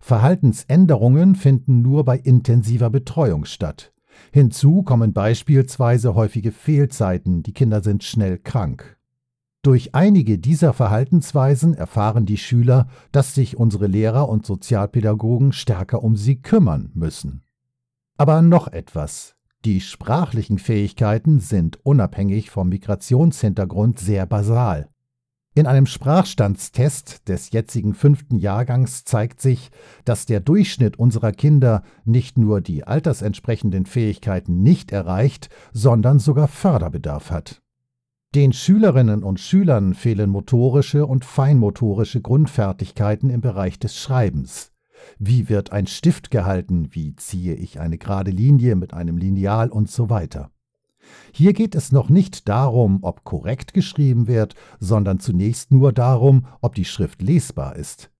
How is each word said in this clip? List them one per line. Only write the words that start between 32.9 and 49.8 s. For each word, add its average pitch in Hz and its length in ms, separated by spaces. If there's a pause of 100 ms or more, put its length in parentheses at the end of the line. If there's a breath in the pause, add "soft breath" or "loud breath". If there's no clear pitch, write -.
Fähigkeiten 98 800
nicht 170 260
erreicht, 98 580 (240 loud breath)
sondern 117 460
sogar 143 300
Förderbedarf 80 840
hat. - 320 (720)
Den 143 180
Schülerinnen 131 720
und 95 160
Schülern 127 560
fehlen 107 340
motorische 127 800
und 131 180
feinmotorische 113 960
Grundfertigkeiten 107 1120
im 120 120
Bereich 95 360
des - 180
Schreibens. 107 720 (480 loud breath)
Wie 110 300
wird 101 240
ein 98 160
Stift - 420
gehalten? 90 600
Wie 76 240
ziehe 90 400
ich - 240
eine 82 180
gerade 98 320
Linie 120 460
mit - 180
einem 85 240
Lineal 98 500
und 104 220